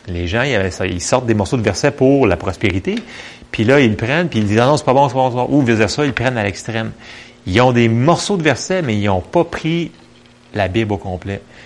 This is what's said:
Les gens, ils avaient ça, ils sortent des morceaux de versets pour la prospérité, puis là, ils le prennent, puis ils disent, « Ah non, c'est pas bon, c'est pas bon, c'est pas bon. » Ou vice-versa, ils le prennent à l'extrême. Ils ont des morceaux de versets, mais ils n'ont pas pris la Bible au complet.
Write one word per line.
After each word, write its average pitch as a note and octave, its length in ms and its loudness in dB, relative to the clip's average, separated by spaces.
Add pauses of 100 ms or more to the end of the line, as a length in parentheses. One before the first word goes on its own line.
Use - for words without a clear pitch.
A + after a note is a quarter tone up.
Les F2 180 -4
gens, A2 160 -2
ils C#3 120 -2
avaient F#2+ 160 0
ça, F#2+ 160 -6
ils F2+ 140 -4
sortent B2+ 260 -2
des A2+ 80 2
morceaux G#2 220 0
de A#2+ 60 0
versets G#2 280 0
pour C3+ 360 4
la F2 100 2
prospérité, F#2+ 600 -2 (560)
puis A2+ 120 -2
là, C3+ 160 6
ils A#2+ 100 4
le G2+ 60 -2
prennent, D3 320 -2
puis A2+ 120 -2
ils G#2+ 60 0
disent, « G#2 140 2
Ah A#2+ 60 4
non, D3 100 4
c'est - 80 -4
pas B2+ 80 2
bon, C#3 160 4
c'est B2 60 -6
pas C3+ 60 0
bon, C3 100 0
c'est A#2+ 60 -6
pas B2 100 -2
bon. » C3+ 100 0
Ou D3 60 4
vice-versa, A2+ 420 2
ils D3 40 0
le B2 40 -2
prennent B2 240 -2
à A2 60 0
l'extrême. A2 480 -6 (560)
Ils G2+ 140 2
ont B2+ 120 6
des A#2+ 160 4
morceaux C#3 480 2
de E3+ 60 -2
versets, D#3 400 0
mais A#2 140 -2
ils G2+ 100 0
n'ont F#2+ 140 0
pas E3+ 240 0
pris E3 480 -4 (640)
la G2 140 0
Bible G#2+ 240 -2
au G2+ 60 -2
complet. G2 420 -10 (260)